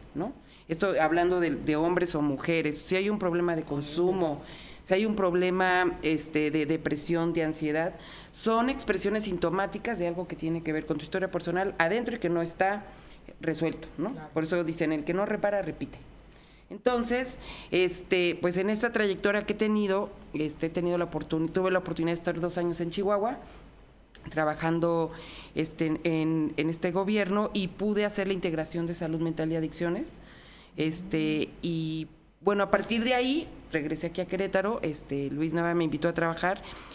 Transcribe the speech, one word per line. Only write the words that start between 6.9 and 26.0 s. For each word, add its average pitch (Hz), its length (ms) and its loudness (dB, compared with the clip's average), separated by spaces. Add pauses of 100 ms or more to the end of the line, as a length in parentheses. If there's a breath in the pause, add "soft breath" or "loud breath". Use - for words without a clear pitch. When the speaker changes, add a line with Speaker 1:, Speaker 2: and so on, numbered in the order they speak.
Speaker 1:
de 165 100 2
ansiedad, 156 520 0 (360 loud breath)
son 233 380 2
expresiones 214 560 0
sintomáticas 190 760 0
de 175 80 0
algo 170 220 -4
que 156 80 -8
tiene 165 260 -2
que 156 80 -2
ver 156 140 -2
con 151 120 -2
tu 147 60 -6
historia 185 260 -2
personal 180 480 -2
adentro 220 380 0
y - 40 -10
que 170 100 0
no 170 120 2
está 190 440 0 (560 loud breath)
resuelto, 160 560 -2
¿no? 175 160 -2
Speaker 2:
Claro. 156 200 -12
Speaker 1:
Por 160 100 2
eso 175 200 2
dicen, 160 300 0
"El 151 100 -2
que 170 100 -2
no 196 120 2
repara, 208 360 0
repite". 156 360 -6 (720 loud breath)
Entonces, 240 680 0 (340 loud breath)
este, 175 680 2
pues, 175 140 2
en 190 140 2
esta 226 240 0
trayectoria 202 520 2
que 214 60 -4
he 208 60 -2
tenido, 208 520 2 (240)
este, 151 340 -2
he - 20 0
tenido 175 280 0
la 170 140 -2
oportun-, 160 400 -2
tuve 185 180 2
la 185 100 4
oportunidad 165 320 -2
de 170 80 -2
estar 170 200 -2
dos 175 180 -2
años 175 220 0
en 170 120 -2
Chihuahua, 202 480 0 (920 loud breath)
trabajando, 165 800 2 (460 loud breath)
este, 156 320 0
en, 156 160 0